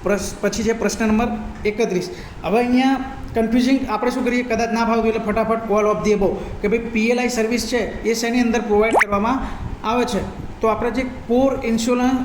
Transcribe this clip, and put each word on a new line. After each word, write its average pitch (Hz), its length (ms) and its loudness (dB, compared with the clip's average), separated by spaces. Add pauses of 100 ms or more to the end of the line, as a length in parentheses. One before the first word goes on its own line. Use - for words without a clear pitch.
પ્રશ-, 196 380 -2
પછી 208 220 -2
છે 226 100 2
પ્રશ્ન 214 340 0
નંબર 214 200 2 (380)
એકત્રીસ. 202 440 0 (340)
હવે 180 140 0
અહીંયા 254 460 2 (320)
કન્ફ્યુઝિંગ 247 440 2 (100)
આપણે 240 220 0
શું 254 140 -2
કરીએ, 247 180 0
કદાચ 226 280 0
ના 226 140 0
ફાવતું 226 220 2
એટલે 220 180 0
ફટાફટ 220 460 0
all 208 140 4
of 214 180 0
the 208 120 4
above, - 460 -2
કે 208 60 -2
ભાઈ 226 120 2
પી 226 300 0
એલ 247 100 2
આઈ 247 100 0
સર્વિસ 220 380 0
છે - 360 -2
એ 226 100 2
શેની 233 260 0
અંદર 233 220 2
પ્રોવાઈડ 214 320 2
કરવામાં 208 540 2 (400)
આવે 240 180 0
છે? - 400 -4 (160)
તો 220 60 2
આપણે 220 240 0
જે 262 100 -2 (260)
કોર 254 380 2
ઇન્સ્યોરન્સ 247 480 2 (120)